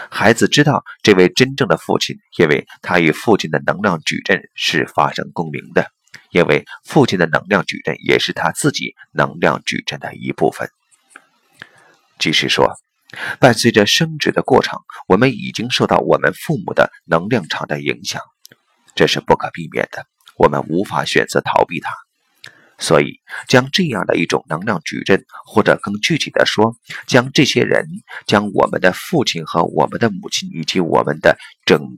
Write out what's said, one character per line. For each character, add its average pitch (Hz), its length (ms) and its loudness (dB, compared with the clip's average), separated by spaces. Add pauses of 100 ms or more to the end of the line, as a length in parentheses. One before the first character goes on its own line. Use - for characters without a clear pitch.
(100)
孩 104 220 2
子 104 160 2
知 143 160 4
道 135 200 0 (180)
这 110 100 6
位 90 160 8
真 131 260 0
正 127 140 -2
的 80 80 4
父 92 220 -2
亲， - 180 -6 (220)
因 85 100 6
为 71 180 0 (140)
他 90 180 0
与 80 140 4
父 107 240 2
亲 85 140 -4
的 73 160 -2
能 85 160 -2
量 87 180 0
矩 - 220 -6
阵 - 180 0 (140)
是 67 400 -2
发 71 180 0
生 - 220 -8
共 82 160 -6
鸣 67 240 -14
的， 78 120 0 (440)
因 85 140 4
为 76 200 2 (220)
父 147 180 4
亲 98 140 -2
的 85 80 2
能 - 180 -2
量 92 220 0
矩 - 180 -10
阵 78 180 -4
也 64 160 2
是 - 140 -4
他 - 200 -4
自 143 200 -2
己 - 220 -8 (180)
能 73 260 -2
量 85 280 0
矩 - 160 -6
阵 - 180 -12
的 71 140 -12
一 64 180 -8
部 - 180 0
分。 - 200 -10 (1500)
即 80 140 -2
是 71 160 -2
说， 57 240 2 (680)
伴 127 120 6
随 117 180 2
着 107 140 6
生 160 320 0
殖 - 160 -2
的 - 80 0
过 - 220 4
程， - 180 -6 (260)
我 92 120 4
们 127 140 4
已 64 200 -8
经 120 180 -6
受 113 160 0
到 95 120 2
我 - 180 2
们 69 160 0
父 165 320 -6
母 - 80 -8
的 - 180 2 (140)
能 82 240 -2
量 110 180 -2
场 - 200 -8
的 71 160 -6
影 64 220 -6
响， - 180 -10 (720)
这 82 120 4
是 - 140 0
不 - 160 4
可 - 140 -8
避 80 200 -14
免 - 220 -4
的， - 140 -14 (300)
我 87 120 4
们 71 220 -2
无 85 120 -2
法 76 220 -4
选 - 220 -2
择 - 160 -2
逃 - 240 -2
避 80 120 -10
它。 - 120 -10 (880)
所 76 220 2
以， - 200 -4 (260)
将 127 240 2
这 185 140 0
样 110 220 -4
的 - 100 -4
一 85 100 0
种 - 220 -2
能 80 140 -6
量 104 180 -4
矩 - 240 -10
阵， 98 200 2 (220)
或 104 160 2
者 - 180 4
更 101 200 -8
具 - 180 -2
体 - 120 -6
的 - 140 2
说， 113 300 0 (320)
将 131 240 2
这 147 140 4
些 - 180 0
人、 - 240 2 (400)
将 104 260 2
我 - 140 2
们 - 140 -4
的 90 120 4
父 - 320 -2
亲 82 200 -6
和 85 200 -2
我 82 220 0
们 - 140 -6
的 113 100 2
母 90 200 -10
亲， - 220 -6
以 80 120 -8
及 95 160 -2
我 80 240 2
们 73 160 -4
的 - 180 4 (260)
整 78 160 4 (180)